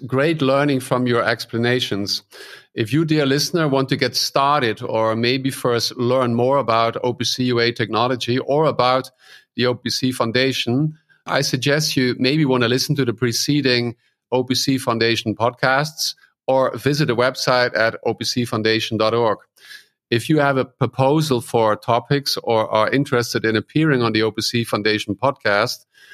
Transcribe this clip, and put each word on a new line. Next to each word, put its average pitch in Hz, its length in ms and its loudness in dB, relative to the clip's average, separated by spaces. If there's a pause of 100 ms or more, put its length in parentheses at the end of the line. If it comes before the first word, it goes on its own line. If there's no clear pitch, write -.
great 143 360 0
learning 139 400 2
from 127 260 -2
your 117 160 2
explanations. 117 1000 -2 (500)
If 110 180 -4
you, 160 140 2
dear 151 200 2
listener, 147 440 0
want 135 200 2
to 135 60 -2
get 127 220 -2
started 139 640 0
or 110 340 0
maybe 127 340 0
first 120 460 -2
learn 123 400 0
more 127 220 2
about 113 480 0
O 123 80 0
P 120 100 -6
C 127 220 -2
U 123 160 2
A 117 100 2
technology 117 680 -2
or 147 260 0
about 131 440 0 (460)
the 120 120 0
O 123 80 0
P - 140 -10
C 131 220 -2
Foundation, 127 840 0 (280)
I 139 160 0
suggest 143 540 0
you 127 240 2
maybe 139 260 2
want 127 180 2
to 113 60 2
listen 135 280 0
to 135 80 0
the 117 80 -2
preceding 123 840 0 (360)
O 127 120 2
P 127 100 -2
C 135 240 0
Foundation 113 560 0
podcasts 131 840 -2 (320)
or 131 280 2
visit 143 320 0
the 120 80 0
website 123 640 0
at 113 180 0 (100)
O 117 80 0
P 113 120 -8
C 120 200 -2
foundation 110 520 -2
dot 110 160 2
org. 117 260 0 (720)
If 120 180 -2
you 151 100 4
have 139 180 2
a 127 80 0
proposal 135 760 0
for 110 380 2
topics 123 640 0
or 110 260 2
are 107 220 2
interested 120 540 -2
in 110 100 0
appearing 139 480 0
on 113 80 0
the 110 120 0
O 110 80 0
P 107 100 -6
C 117 240 -2
Foundation 104 500 -2
podcast, 123 680 0 (280)